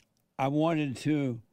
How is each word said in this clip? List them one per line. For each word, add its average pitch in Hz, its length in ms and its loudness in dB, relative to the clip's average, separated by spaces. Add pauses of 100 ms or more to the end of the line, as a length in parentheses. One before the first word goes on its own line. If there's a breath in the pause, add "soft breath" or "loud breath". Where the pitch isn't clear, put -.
(400)
I 135 80 0
wanted 151 500 0
to 139 420 0 (140)